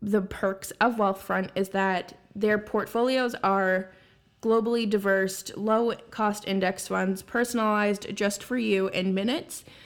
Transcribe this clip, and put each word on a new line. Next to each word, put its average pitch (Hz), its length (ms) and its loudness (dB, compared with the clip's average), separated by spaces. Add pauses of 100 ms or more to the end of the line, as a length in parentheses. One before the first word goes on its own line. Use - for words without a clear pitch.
the 202 220 0
perks 196 480 -4 (100)
of 226 160 2
Wealthfront 190 580 0
is 190 160 -2
that 190 460 -2 (180)
their 214 240 2
portfolios 240 840 0
are 190 480 2 (520)
globally 226 460 2
diverse, 190 680 0
low-cost 214 880 0
index 185 420 0
funds, 190 340 0
personalized 214 920 0
just 202 280 -2
for 247 140 -4
you 196 320 2
in 185 260 0
minutes. 233 500 -4 (220)